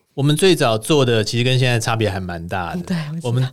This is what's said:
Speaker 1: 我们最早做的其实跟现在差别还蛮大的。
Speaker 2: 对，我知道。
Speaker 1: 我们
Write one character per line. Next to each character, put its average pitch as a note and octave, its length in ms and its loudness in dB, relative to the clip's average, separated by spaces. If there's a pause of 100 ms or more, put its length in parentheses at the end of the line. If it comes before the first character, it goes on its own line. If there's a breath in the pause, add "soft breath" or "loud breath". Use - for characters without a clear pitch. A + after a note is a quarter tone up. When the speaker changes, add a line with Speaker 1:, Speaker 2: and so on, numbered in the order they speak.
(140)
Speaker 1:
我 C#3 80 -2
们 D3 120 2
最 F3+ 200 4
早 B2 220 2
做 C#3 280 2
的 A#2 180 2
其 A#2 140 -4
实 A#2+ 60 0
跟 C3 160 2
现 C3 100 2
在 A#2+ 80 2
差 A2+ 180 -2
别 A2 140 0
还 F#2+ 100 -4
蛮 F2 280 -8
大 F#2 260 -4
的。 F3+ 100 -6
Speaker 2:
对， F3 140 -4
我 D#3 180 -6
知 E3+ 60 -6
道。 B2 60 -8
Speaker 1:
我 A#2 40 -2
们 B2+ 220 0